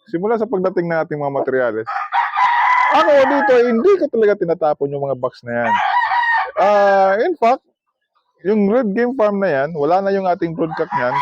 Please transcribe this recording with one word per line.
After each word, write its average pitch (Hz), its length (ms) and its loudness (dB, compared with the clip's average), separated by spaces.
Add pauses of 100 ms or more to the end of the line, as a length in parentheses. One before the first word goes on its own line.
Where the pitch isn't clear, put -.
(120)
simula 202 240 -2
sa 220 80 -4
pagdating 185 480 -2
ng 165 80 0
ating 156 160 -6
mga 143 160 -4
materyales, 123 560 -2 (1040)
ako 311 160 2
dito, 277 480 2
eh, 240 160 4
hindi 233 240 4
ko 302 160 -2
talaga 208 320 2
tinatapon 151 480 -2
yung 143 160 -4
mga 135 80 -4
box 123 320 -8
na 117 160 -2
yan. 906 80 0 (880)
Ah, 196 640 4
in 339 160 -2
fact, 240 240 0 (800)
yung 202 240 2
Red 220 240 0
Game 240 240 -2
Farm 208 240 0
na 196 80 0
yan, 147 320 0
wala 170 240 2
na 196 80 -2
yung 196 160 -2
ating 170 240 -2
broodcock 160 400 -6
niyan 123 300 -2